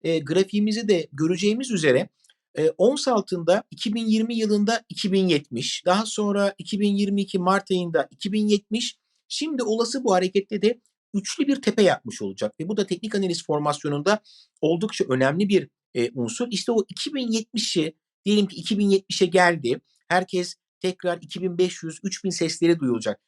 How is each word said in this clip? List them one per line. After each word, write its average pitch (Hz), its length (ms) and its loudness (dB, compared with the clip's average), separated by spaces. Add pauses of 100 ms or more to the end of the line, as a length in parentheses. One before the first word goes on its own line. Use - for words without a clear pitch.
e, 165 160 0
grafiğimizi 202 680 0
de 170 240 2
göreceğimiz 185 580 0
üzere, 156 380 2 (500)
e, 156 120 2
ons 254 380 2
altında 190 640 0
iki 208 240 -4
bin 226 120 -2
yirmi 220 300 2
yılında 220 520 2
iki - 240 -4
bin 190 160 4
yetmiş, 143 580 -2
daha 196 200 2
sonra 202 520 -2
iki 196 220 -4
bin 202 160 2
yirmi 202 260 0
iki 196 160 -2
Mart 190 320 0
ayında 170 400 0
iki - 220 -8
bin 208 160 2
yetmiş, 214 500 -2 (300)
şimdi 294 340 -4
olası 233 420 -2
bu 202 100 2
harekette 185 480 0
de 233 180 2 (340)
üçlü 208 320 -2
bir 277 160 0
tepe 214 200 2
yapmış 131 400 0
olacak 98 380 -6
ve 165 80 -6
bu 208 80 -2
da 196 100 -2
teknik 214 280 -6
analiz 185 320 -2
formasyonunda 147 760 0 (400)
oldukça 170 480 0
önemli 139 400 2
bir, 180 200 2 (260)
e, 120 200 0
unsur. 123 360 -4
İşte 214 220 -4
o 214 160 2
iki 285 260 -10
bin 247 180 -4
yetmişi, 214 640 -2 (280)
diyelim 208 220 4
ki 190 100 -10
iki 190 220 -4
bin 202 120 4
yetmişe 190 360 2
geldi. 170 540 2 (280)
Herkes 180 460 -2 (260)
tekrar 180 400 -4
iki 170 220 -12
bin 180 160 -4
beş 180 240 0
yüz, 160 200 -12
üç 190 220 -8
bin 185 60 -2
sesleri 165 480 0
duyulacak. 117 500 -2